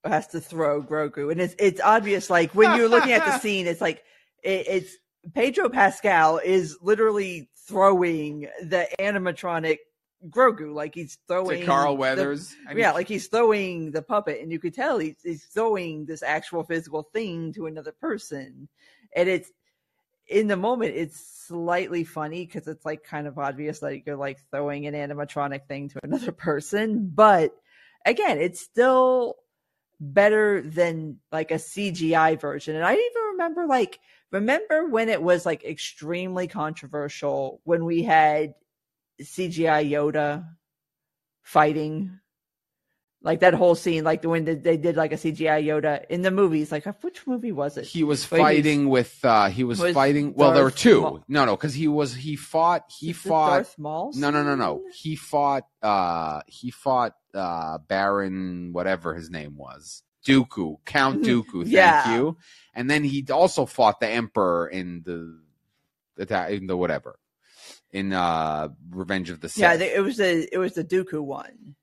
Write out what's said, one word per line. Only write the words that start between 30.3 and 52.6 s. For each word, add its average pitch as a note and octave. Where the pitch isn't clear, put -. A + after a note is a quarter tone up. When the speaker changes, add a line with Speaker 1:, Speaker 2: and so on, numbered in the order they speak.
Speaker 1:
than, D#3
like, D#3+
a D#3+
C G3+
G E3
I D#3+
version. D3
And E3
I G#3
even A#4
remember, E4+
like, B3+
remember D#4
when A3+
it E3
was, F3
like, D#3+
extremely F3
controversial D3
when E3
we E3+
had D#3
C F3
G E3
I D3+
Yoda D3
fighting? D#3
Like, D#3+
that F3+
whole F3
scene, E3
like, D#3+
when E3
they, D#3+
they D#3+
did, D#3+
like, D#3
a D3+
C D#3+
G D#3+
I D3+
Yoda D3+
in F3
the F#3
movies. D#3+
Like, D3+
which F4+
movie A#3+
was C#3+
it? B2+
Speaker 2:
He D#3+
was D3
Speaker 1:
Where E3
he's D3+
Speaker 2:
fighting C#3+
with, B2+
uh, G#2+
he B2
was A#2+
Speaker 1:
was F3
Speaker 2:
fighting, C#3+
well, C#3+
there C#3
were C3
Speaker 1:
Darth -
Speaker 2:
two. A3
Speaker 1:
Maul. A2+
Speaker 2:
No, C#3
no, A2+
'cause D3
he D3+
was, D3
he C#3
fought, E3